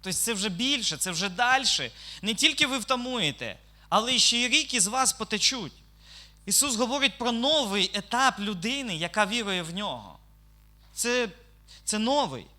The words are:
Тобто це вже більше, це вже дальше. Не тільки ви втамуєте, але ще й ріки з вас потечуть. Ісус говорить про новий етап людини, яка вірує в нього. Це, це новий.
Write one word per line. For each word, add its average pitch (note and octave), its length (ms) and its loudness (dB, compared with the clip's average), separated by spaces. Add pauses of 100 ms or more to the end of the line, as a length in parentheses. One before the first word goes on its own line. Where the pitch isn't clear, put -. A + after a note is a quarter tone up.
Тобто F#3 180 -4
це A#3 140 0
вже G3+ 160 -2
більше, G#3+ 480 -2
це F#3 140 -2
вже F3 180 -2
дальше. A#3+ 600 2 (300)
Не G#3+ 120 -2
тільки D4 340 4
ви C4+ 100 -2
втамуєте, A3+ 800 -2 (320)
але A3+ 280 4
ще A#3 200 4
й B3 100 2
ріки B3+ 340 2
з F3 60 2
вас B3+ 260 2
потечуть. G#3+ 580 -2 (760)
Ісус B3+ 300 2
говорить B3+ 420 0
про A#3+ 140 -2
новий A#3 640 0
етап A#3+ 460 0
людини, G#3+ 560 -4
яка E3+ 300 0
вірує G3 380 -4
в E3 100 -10
нього. B2+ 460 -8 (760)
Це, A#3+ 360 0 (540)
це G#3+ 160 -2
новий. A3 460 0 (140)